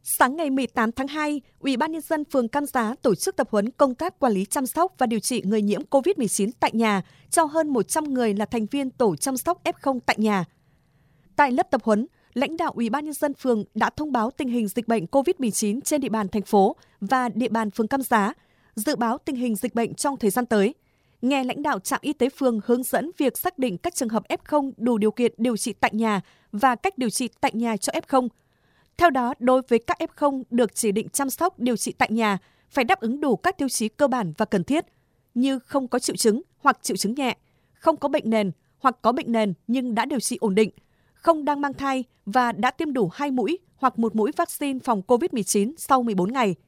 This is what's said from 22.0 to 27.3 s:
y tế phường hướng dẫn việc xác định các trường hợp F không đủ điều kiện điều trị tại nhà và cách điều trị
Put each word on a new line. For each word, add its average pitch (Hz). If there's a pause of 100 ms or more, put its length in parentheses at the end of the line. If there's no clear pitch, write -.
y 302
tế 269
phường 247
hướng 247
dẫn 277
việc 262
xác -
định 220
các -
trường 233
hợp 214
F 339
không 277
đủ 233
điều 214
kiện 240
điều 226
trị 214
tại -
nhà 214 (300)
và 240
cách -
điều 247
trị 240 (120)